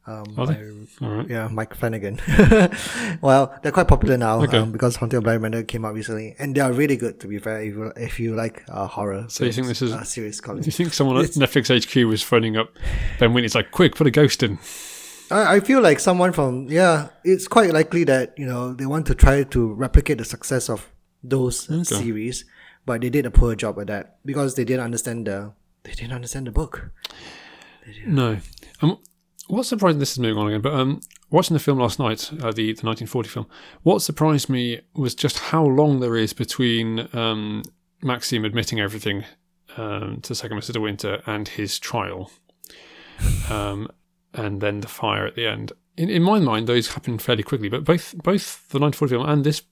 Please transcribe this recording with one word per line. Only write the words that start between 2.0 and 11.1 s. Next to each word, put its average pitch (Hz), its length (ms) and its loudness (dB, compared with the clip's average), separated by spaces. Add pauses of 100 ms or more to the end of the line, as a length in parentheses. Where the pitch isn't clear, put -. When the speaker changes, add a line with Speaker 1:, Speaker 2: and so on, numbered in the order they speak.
Speaker 1:
<laughs> 196 920 4
Well, 135 420 4
they're 147 100 -4
quite 180 160 4
popular - 280 6
now, 113 260 2
Speaker 2:
Okay. 123 160 2
Speaker 1:
um, 110 120 2
because 120 260 0
Haunting 123 220 -2
of 107 60 -2
Bly 113 140 2
Manor 110 260 -4
came 110 200 -8
out 107 100 -8
recently, 110 440 -8
and 139 160 -6
they 139 60 0
are 131 120 2
really 139 240 2
good, 113 240 -6
to - 60 -14
be 104 140 -8
fair, 110 220 -6
if 107 120 -8
you, 110 220 -10
if 117 240 -10
you 113 160 -2
like, 113 320 -6
uh, 98 180 -6
horror 101 420 -6
Speaker 2:
So - 160 -4
you 120 80 0
think 127 140 -4
Speaker 1:
films, 120 140 -4
Speaker 2:
this - 100 0
is - 20 -6
Speaker 1:
uh, - 120 -10
series, 107 360 -10
Colin. 104 220 -10
Speaker 2:
you 151 80 0
think 170 220 -2
someone 131 240 2